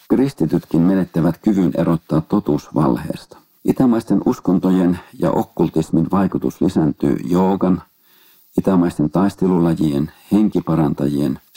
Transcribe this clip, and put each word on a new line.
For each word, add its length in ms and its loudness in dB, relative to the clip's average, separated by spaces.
kristitytkin 720 0
menettävät 580 0
kyvyn 400 2
erottaa 420 -2
totuus 540 -4
valheesta. 640 -4
Itämaisten 640 0
uskontojen 720 0
ja 120 0
okkultismin 800 -2
vaikutus 500 -2
lisääntyy 640 0
joogan, 580 0
itämaisten 520 0
taistelulajien, 1040 0
henkiparantajien, 1040 0